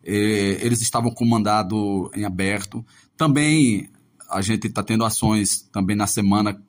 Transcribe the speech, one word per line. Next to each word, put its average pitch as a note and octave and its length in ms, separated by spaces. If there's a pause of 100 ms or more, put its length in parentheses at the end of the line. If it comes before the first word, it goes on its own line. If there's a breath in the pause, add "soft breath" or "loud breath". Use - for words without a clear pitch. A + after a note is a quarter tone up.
Eh, G#2 560
eles A#2+ 220
estavam A#2+ 320
com A#2+ 120
mandado G#2 880
em G#2 120
aberto. G2+ 600 (300 soft breath)
Também D3 760 (400)
a G2 120
gente A2 260
tá G2+ 160
tendo A2 220
ações G#2+ 560 (100)
também G2+ 240
na G#2 100
semana G2+ 640